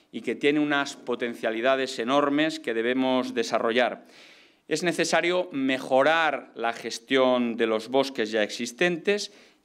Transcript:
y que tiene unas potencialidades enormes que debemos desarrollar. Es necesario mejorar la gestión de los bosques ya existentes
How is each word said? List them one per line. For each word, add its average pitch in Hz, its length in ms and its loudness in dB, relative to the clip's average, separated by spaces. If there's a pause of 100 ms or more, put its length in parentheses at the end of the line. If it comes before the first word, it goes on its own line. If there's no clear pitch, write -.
(120)
y 117 100 -10
que 113 140 -4
tiene 147 240 2
unas 143 360 -2
potencialidades 120 1040 -2
enormes 143 600 0
que 117 140 -6
debemos 127 600 0
desarrollar. 113 720 0 (640)
Es 156 140 -2
necesario 175 680 0
mejorar 135 1040 2
la 117 180 -2
gestión 123 840 0
de 117 100 2
los 110 220 -2
bosques 131 420 0
ya 110 120 2
existentes 175 880 -2 (340)